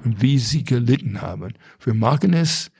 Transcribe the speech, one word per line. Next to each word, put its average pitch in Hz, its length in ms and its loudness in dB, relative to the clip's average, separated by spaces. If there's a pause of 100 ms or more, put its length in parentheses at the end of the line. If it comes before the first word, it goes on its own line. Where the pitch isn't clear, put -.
und 110 200 -2
wie 135 160 4
sie 127 260 -2
gelitten 120 560 0
haben. 90 320 -10 (320)
Wir 120 80 0
machen 131 400 2
es 165 480 0